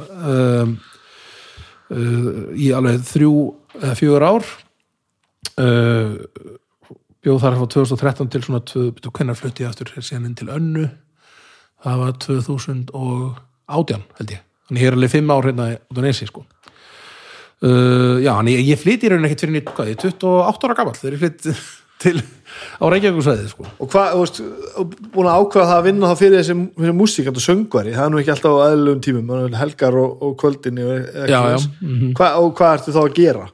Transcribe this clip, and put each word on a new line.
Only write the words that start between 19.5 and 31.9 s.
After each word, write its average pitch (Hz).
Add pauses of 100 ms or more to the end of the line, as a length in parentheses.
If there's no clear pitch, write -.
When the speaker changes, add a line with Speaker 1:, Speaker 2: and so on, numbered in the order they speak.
Speaker 2:
nýtt, -
hvað, 113
ég 110
er -
tuttugu 185
og 180
átta 254
ára 240
gamall 123
þegar 135
ég 143
flyt 156 (260)
<laughs> -
til, 170 (580)
á 165
Reykjavíkursvæðið, 160
sko. - (160)
Speaker 1:
Og 135
hvað, 196
þú 180
veist, 170 (760)
búin 185
að 175
ákveða 202
það 175
að 170
vinna 196
þá 170
fyrir 196
þessi, 175 (160)
fyrir 170
músík, 208
þetta 127
söngvari, 131
það 139
er 151
nú 151
ekki 147
alltaf 151
á 143
eðlilegum 143
tímum, 120
það 127
er 117
helgar 135
og, 127
og 139
kvöldinni 131
og 127
e-, 131
eitthvað 139
Speaker 2:
Já, 127
já, 123
Speaker 1:
svoleiðis. 143 (120)
Speaker 2:
mhm. 127